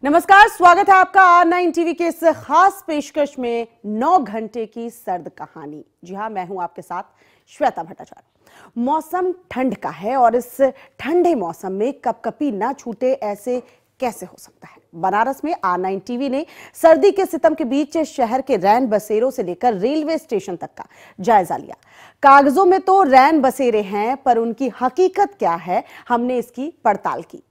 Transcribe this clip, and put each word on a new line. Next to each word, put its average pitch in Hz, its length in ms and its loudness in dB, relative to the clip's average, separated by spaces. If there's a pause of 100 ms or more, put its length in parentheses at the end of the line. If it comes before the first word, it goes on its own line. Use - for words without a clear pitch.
नमस्कार, 392 420 6
स्वागत 359 400 4
है 392 60 6
आपका 370 260 4
आर 349 260 6
नाइन 359 260 0
टीवी 339 220 -2
के 349 120 -4
इस - 180 -6
खास 330 640 2
पेशकश 294 520 -4
में, 233 280 -6 (200)
नौ 254 320 0
घंटे 220 480 -6
की 233 240 -14
सर्द 180 380 -10 (100)
कहानी। 151 440 -16 (220)
जी 180 100 -16
हाँ, 208 160 -10
मैं 185 180 -10
हूं 185 140 -10
आपके 175 200 -12
साथ 180 200 -12 (500)
श्वेता 240 300 -4
भट्टाचार्य। - 1000 -18
मौसम 320 520 -4 (180)
ठंड 254 260 -4
का - 140 -10
है 190 260 -6
और 233 200 4
इस 247 240 -6 (380)
ठंडे 339 360 0
मौसम 185 380 -8
में 214 200 -2
कपकपी 240 600 -6
ना 208 200 -4
छूटे, 254 400 -4
ऐसे 247 480 -6 (400)
कैसे 220 260 -8
हो - 120 -20
सकता - 300 -20
है? - 80 -20 (180)
बनारस 208 500 -2
में 302 100 -4 (100)
आर 180 140 0
नाइन 190 200 -4
टीवी 247 300 -6
ने 277 160 -4 (300)
सर्दी 320 360 4
के 381 160 -2
सितम 311 280 0
के 311 100 -6
बीच 277 340 -4
शहर 262 440 -2
के 262 140 -2
रैन 208 300 2
बसेरों 214 440 -2
से 247 120 -8
लेकर 190 320 -2
रेलवे 294 440 -4
स्टेशन 185 380 -8
तक - 200 -14
का - 100 -16 (320)
जायजा 196 380 0
लिया। - 200 -14 (460)
कागजों 285 420 6
में 370 160 4
तो 381 220 4
रैन 277 380 6
बसेरे 247 420 0
हैं, 208 340 -4
पर 247 220 0
उनकी 233 320 -4 (100)
हकीकत 359 580 -2
क्या 170 180 -2
है, 180 280 -4 (240)
हमने 247 300 -2
इसकी 269 340 -10 (120)
पड़ताल 170 380 -2
की। - 280 -20